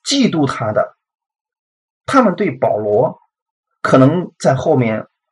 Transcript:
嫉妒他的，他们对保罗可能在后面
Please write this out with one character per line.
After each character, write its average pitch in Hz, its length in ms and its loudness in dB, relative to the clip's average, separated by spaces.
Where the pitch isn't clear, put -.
嫉 269 240 2
妒 147 180 0
他 110 240 -6
的， - 240 -4
他 262 160 2
们 190 140 0
对 190 160 -2
保 113 260 -2
罗 107 420 0
可 - 160 2
能 151 420 2
在 143 140 0
后 151 220 0
面 110 320 -2